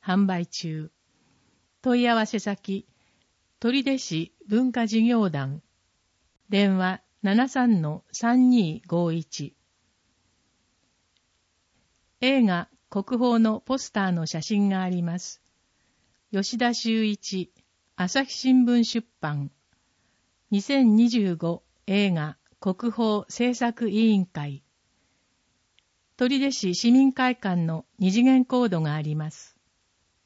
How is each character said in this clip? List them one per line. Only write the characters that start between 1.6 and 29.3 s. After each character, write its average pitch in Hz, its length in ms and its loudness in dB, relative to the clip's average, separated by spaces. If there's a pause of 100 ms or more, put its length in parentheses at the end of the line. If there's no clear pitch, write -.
問 247 200 2
い 240 60 2
合 233 80 2
わ 220 100 0
せ 208 140 -4
先、 196 460 -6 (760)
取 247 240 0
手 269 120 0
市 165 360 -6 (140)
文 233 260 0
化 233 120 0
事 220 160 0
業 226 280 2
団。 139 320 -6 (880)
電 196 280 2
話、 185 240 -2 (200)
七 214 260 2
三 247 340 2
の 151 300 -6
三 254 380 2
二 226 380 2
五 170 260 0
一。 151 420 -8 (2750)
映 262 240 2
画、 180 260 0 (200)
国 202 280 -6
宝 240 220 2
の 220 220 2
ポ 262 160 -4
ス - 140 -12
タ 196 160 -2
ー 185 40 0
の 165 140 -2
写 156 160 -8
真 202 260 0
が 190 160 -2
あ 185 60 -4
り 180 140 -4
ま 170 160 -6
す。 - 220 -16 (920)
吉 196 240 -4
田 240 160 0
修 226 320 -2
一、 196 480 -6 (420)
朝 185 280 -2
日 262 100 -10
新 254 320 4
聞 240 180 2
出 226 240 -4 (140)
版。 147 300 -6 (1000)
二 202 120 0
千 254 340 4
二 233 140 6
十 202 260 0
五 165 280 -6 (240)
映 202 240 2
画、 156 260 -4 (220)
国 202 320 -4
宝 214 360 -2
制 247 260 -2
作 233 360 -4
委 220 220 4
員 190 140 2
会。 143 380 -10 (1500)
取 254 240 0
手 277 120 0
市 185 240 -4
市 233 160 2
民 269 200 6
会 254 240 -2
館 175 300 -2
の 160 200 -6 (120)
二 185 140 0
次 220 100 2
元 254 240 6
コ 247 180 0
ー 233 60 0
ド 175 120 -2
が 151 120 -2
あ 156 80 -4
り 151 140 -6
ま 156 160 -8